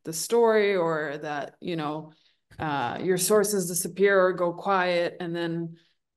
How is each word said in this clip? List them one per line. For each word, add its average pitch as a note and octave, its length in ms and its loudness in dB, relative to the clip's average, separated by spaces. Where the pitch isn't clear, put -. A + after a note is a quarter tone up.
the A#3 80 -8
story, G#3+ 640 4
or D#3 420 -2
that, D3 420 -8
you F3 160 -6
know, D#3 360 -6
uh, C#3 440 -4
your F3+ 140 2
sources G3+ 520 2
disappear F#3 520 2
or F#3 140 4
go F3 180 -2
quiet, F3 640 0
and E3+ 160 -6
then E3+ 420 -6